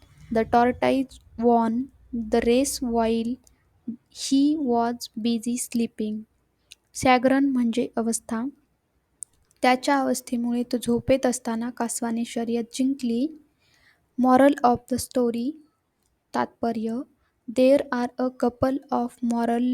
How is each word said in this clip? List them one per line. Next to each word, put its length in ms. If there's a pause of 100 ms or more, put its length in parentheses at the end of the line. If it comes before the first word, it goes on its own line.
(340)
the 100
tortoise 720 (260)
won 280 (440)
the 300
race 440
while 440 (760)
he 440
was 520 (140)
busy 340
sleeping. 640 (760)
चॅग्रन 500
म्हणजे 520
अवस्था. 480 (1160)
त्याच्या 360
अवस्थेमुळे 640
तो 140
झोपेत 500
असताना 440
कासवाने 540
शर्यत 400 (100)
जिंकली. 520 (960)
Moral 300 (120)
of 120 (160)
the 60
story, 520 (840)
तात्पर्य, 580 (680)
there 220 (140)
are 320
a 20 (160)
couple 300
of 340 (240)
moral 420